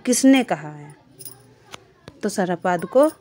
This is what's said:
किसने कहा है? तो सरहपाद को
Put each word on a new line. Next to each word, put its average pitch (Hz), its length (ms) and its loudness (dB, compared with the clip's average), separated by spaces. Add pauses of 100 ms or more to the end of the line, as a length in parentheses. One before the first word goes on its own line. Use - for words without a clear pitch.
किसने 262 380 4
कहा 151 280 -8
है? 147 240 -20 (1300)
तो 214 60 -4
सरहपाद 180 560 -4
को 269 220 4 (140)